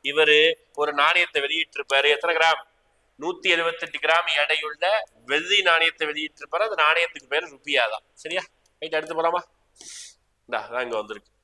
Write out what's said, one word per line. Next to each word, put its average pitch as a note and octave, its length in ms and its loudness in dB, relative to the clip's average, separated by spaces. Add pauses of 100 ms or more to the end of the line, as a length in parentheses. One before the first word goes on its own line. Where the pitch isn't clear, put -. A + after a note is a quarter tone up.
(100)
இவரு D3+ 280 4 (420)
ஒரு D3 100 0 (100)
நாணயத்தை E3+ 440 2
வெளியிட்டிருப்பாரு. C#3+ 680 -2
எத்தனை E3+ 240 -2
கிராம்? D#3+ 220 4 (580)
நூத்தி F3 360 -6
எழுபத்தெட்டு E3 500 -4
கிராம் E3 260 2 (100)
எடையுள்ள D3+ 440 -2 (460)
வெள்ளி F3 280 2 (100)
நாணயத்தை E3 400 2
வெளியிட்டிருப்பாரு. D3+ 580 -6
அந்த G#3 180 -6
நாணயத்துக்கு D#3+ 480 0
பேரு D#3+ 200 -2
ருப்பியா C#3 300 -2 (100)
தான். A2 120 -12 (180)
சரியா? F3 200 -8 (380)
ரைட், D#3+ 160 -6
அடுத்து D#3 220 -6
போலாமா? E3+ 220 0 (1080)
இந்தா, A#2+ 160 -4
அதான் B2 220 -6
இங்க A#2+ 140 -6
வந்திருக்கு. G#2 300 -14 (120)